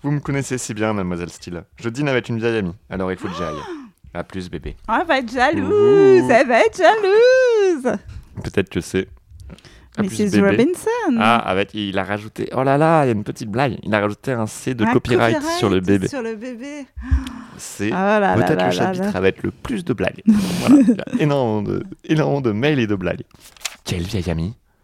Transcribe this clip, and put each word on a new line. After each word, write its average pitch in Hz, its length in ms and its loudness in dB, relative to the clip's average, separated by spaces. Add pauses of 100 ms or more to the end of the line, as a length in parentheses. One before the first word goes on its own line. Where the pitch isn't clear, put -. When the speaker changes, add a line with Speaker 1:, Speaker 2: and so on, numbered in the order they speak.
Speaker 1:
Vous 143 80 -2
me 147 80 -2
connaissez 139 380 -4
si 120 160 -8
bien, 107 200 0
mademoiselle 90 360 -4
Steele. 85 340 -14 (140)
Je 117 120 -6
dîne 143 200 -4
avec 123 180 0
une 117 120 -4
vieille 113 180 0
amie, 92 180 -4 (140)
alors 95 220 -4
il 92 60 -4
faut - 100 -10
que 90 80 -8
j'y 87 80 -6
aille. 78 120 -6
<gasps> 262 580 -16
À 87 100 -8
plus, 180 260 -10
bébé. - 280 -12 (100)
Speaker 2:
Ah, 233 140 -2
elle 349 60 -6
va 285 120 0
être 240 100 -8
jalouse, 392 960 4
Speaker 1:
Ouh. - 80 2
Speaker 2:
elle 247 160 6
va 233 140 4
être 440 160 2
jalouse. 403 1200 4 (440)
Speaker 1:
Peut-être - 280 -4
que 90 100 -4
c'est 92 300 -4 (880)
à 214 60 0
plus, 190 80 -4
Speaker 2:
Missus 208 180 -2 (120)
Speaker 1:
bébé. 196 100 6
Speaker 2:
Robinson. 359 680 0
Speaker 1:
Ah, 117 160 4
avec, 101 380 -2
il 101 260 -4
a 95 60 -2
rajouté, 104 500 -8
oh 127 80 -2
là 135 140 2
là, 160 260 4
il 131 40 2
y - 20 2
a 117 40 2
une 104 120 -2
petite - 240 -10
blague. 120 340 -2
Il 101 100 -4
a 107 60 2
rajouté 104 320 -2
un 113 160 -2
C - 260 -6
de 113 120 0
Speaker 2:
Un 233 80 0
Speaker 1:
copyright 117 420 2
Speaker 2:
copyright 339 240 -2
Speaker 1:
sur 107 100 2
le 95 120 2
bébé. 95 260 2
Speaker 2:
sur 269 140 -6
le 226 160 -6
bébé. 254 480 -12 (720)
Speaker 1:
C'est - 320 -6
Speaker 2:
Oh - 40 -2
là 202 280 0
là 190 140 2
Speaker 1:
peut-être 180 160 2
Speaker 2:
là 160 40 2
Speaker 1:
le 180 40 -2
Speaker 2:
là 185 120 0
Speaker 1:
chapitre 185 320 -2
Speaker 2:
là. 208 140 -2
Speaker 1:
avec 95 260 0
le - 80 -2
plus 101 320 -8
de - 80 -6
blagues. - 320 -2
Speaker 2:
<laughs> - 40 2
Speaker 1:
Voilà, 202 540 4
il 220 140 4
y - 60 -8
a - 220 -4
énormément 123 380 2
de... 101 220 -4 (220)
énormément 143 360 0
de 120 120 0
mails 139 260 0
et 110 80 2
de 104 80 0
blagues. 90 280 -4 (600)
Quelle 87 200 -4
vieille 92 260 -4
amie. 85 260 -4 (280)